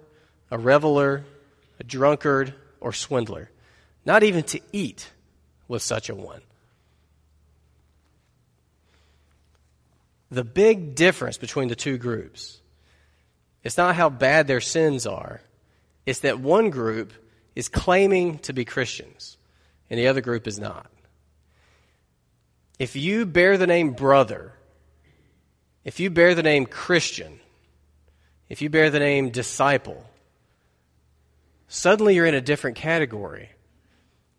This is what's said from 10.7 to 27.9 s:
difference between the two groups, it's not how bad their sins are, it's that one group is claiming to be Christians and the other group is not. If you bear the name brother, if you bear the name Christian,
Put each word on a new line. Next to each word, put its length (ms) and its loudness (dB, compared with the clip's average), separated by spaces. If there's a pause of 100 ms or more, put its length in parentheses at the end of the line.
difference 440 0
between 300 -6
the 60 -6
two 240 -4
groups, 640 -10 (1040)
it's 120 -8
not 200 2
how 140 4
bad 360 2
their 140 0
sins 440 0
are, 360 -10 (680)
it's 140 -4
that 180 0
one 320 2
group 420 -6 (440)
is 120 -8
claiming 720 0
to 140 -12
be 120 -4
Christians 720 -10 (520)
and 100 -6
the 80 2
other 140 2
group 260 -6
is 140 -10
not. 260 -14 (1900)
If 160 -6
you 320 -2
bear 320 4
the 80 2
name 240 2
brother, 600 2 (1300)
if 140 -12
you 120 -2
bear 260 6
the 80 0
name 200 4
Christian, 760 -4 (1080)